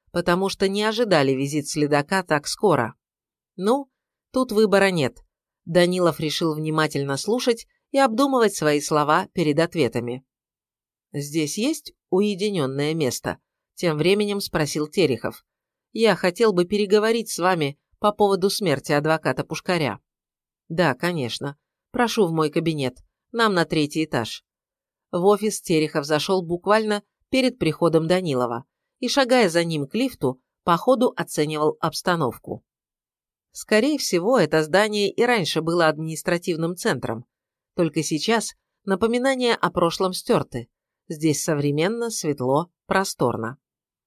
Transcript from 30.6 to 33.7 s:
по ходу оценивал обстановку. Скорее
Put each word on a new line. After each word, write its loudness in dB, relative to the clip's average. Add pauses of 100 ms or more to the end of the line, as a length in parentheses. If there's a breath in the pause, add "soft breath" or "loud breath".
по 2
ходу 2
оценивал -2
обстановку. -4 (880)
Скорее 0